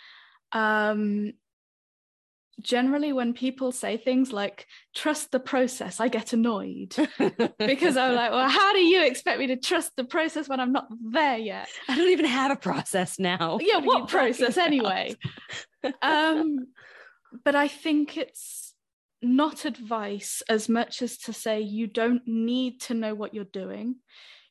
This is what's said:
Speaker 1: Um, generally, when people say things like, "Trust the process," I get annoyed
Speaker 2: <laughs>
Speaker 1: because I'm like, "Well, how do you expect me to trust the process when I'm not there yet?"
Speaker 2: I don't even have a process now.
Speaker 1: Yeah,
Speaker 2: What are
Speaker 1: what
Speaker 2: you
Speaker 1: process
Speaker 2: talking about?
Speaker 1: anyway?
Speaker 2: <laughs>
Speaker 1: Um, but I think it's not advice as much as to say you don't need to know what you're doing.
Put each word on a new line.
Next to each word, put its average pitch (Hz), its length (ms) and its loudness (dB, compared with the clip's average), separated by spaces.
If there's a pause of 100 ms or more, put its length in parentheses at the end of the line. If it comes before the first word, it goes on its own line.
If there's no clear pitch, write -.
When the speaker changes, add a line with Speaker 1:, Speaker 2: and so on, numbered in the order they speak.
(540)
Speaker 1:
Um, 214 800 0 (1300)
generally, 277 500 0
when 240 220 0
people 254 380 -4
say 214 260 -4
things 254 340 2
like, 202 340 -6 (300)
"Trust - 360 -4
the 254 80 0
process," 254 600 -2
I 226 80 2
get 233 260 -2
annoyed 196 600 -2
Speaker 2:
<laughs> - 640 0
Speaker 1:
because 269 380 2
I'm 254 180 4
like, 233 160 2
"Well, 254 180 2
how 392 240 6
do 392 60 4
you 349 240 8
expect 262 360 2
me 269 80 0
to 254 100 0
trust - 400 -2
the 262 60 -2
process 311 440 -2
when 269 120 -2
I'm 247 120 0
not 269 160 0 (140)
there 247 360 2
yet?" 196 300 -8 (220)
Speaker 2:
I 262 60 0
don't 349 140 4
even 320 160 4
have 262 260 2
a 277 40 0
process - 640 -2
now. 175 420 0
Speaker 1:
Yeah, 392 160 4
Speaker 2:
What 302 60 0
are 269 40 -2
Speaker 1:
what 403 140 4
Speaker 2:
you - 60 -8
Speaker 1:
process 254 480 2
Speaker 2:
talking 330 240 4
about? 202 140 0
Speaker 1:
anyway? - 260 -4
Speaker 2:
<laughs> - 40 -8 (800)
Speaker 1:
Um, 311 640 2 (760)
but 285 120 2
I 285 120 4
think 302 500 -2
it's - 560 -12 (480)
not 277 440 2
advice 214 840 -6
as 220 200 2
much 233 320 -2
as 240 180 -4
to 226 140 -10
say 220 280 -4
you 214 260 -4
don't 240 400 0
need 240 540 -2
to - 140 -6
know 220 180 -4
what 208 220 -8
you're 208 80 -8
doing. 202 540 -8 (540)